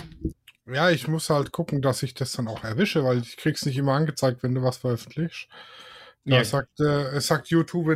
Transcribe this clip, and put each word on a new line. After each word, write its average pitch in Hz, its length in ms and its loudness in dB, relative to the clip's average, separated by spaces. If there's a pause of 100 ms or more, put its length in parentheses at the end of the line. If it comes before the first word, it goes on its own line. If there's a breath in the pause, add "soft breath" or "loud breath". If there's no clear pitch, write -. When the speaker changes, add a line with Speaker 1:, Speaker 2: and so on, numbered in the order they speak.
(640)
Speaker 1:
Ja, 143 240 2
ich 156 180 2
muss 156 220 -2
halt 143 220 2
gucken, 147 300 -2
dass 131 200 2
ich 135 140 -4
das - 160 -6
dann 117 160 -4
auch 110 160 -8
erwische, 147 400 0
weil 127 160 4
ich - 180 -10
krieg's - 280 -2
nicht 135 120 -2
immer 139 160 2
angezeigt, 135 480 0
wenn 127 140 0
du 127 80 -2
was 127 140 0
veröffentlichst. - 680 -4 (800 loud breath)
Da 135 120 4
Speaker 2:
Ja. 120 80 4
Speaker 1:
sagt, 139 340 -4
äh, 143 380 0
es 143 100 -2
sagt 151 220 0
YouTube 165 360 2 (100)